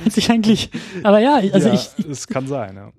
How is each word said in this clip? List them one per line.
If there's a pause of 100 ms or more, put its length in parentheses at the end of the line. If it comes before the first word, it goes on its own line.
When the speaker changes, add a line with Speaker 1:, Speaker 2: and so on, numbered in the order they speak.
Speaker 1:
als
ich
eigentlich, (340)
aber
ja, (100)
also
Speaker 2:
Ja,
Speaker 1:
ich,
ich
Speaker 2:
es
kann
sein,
ja.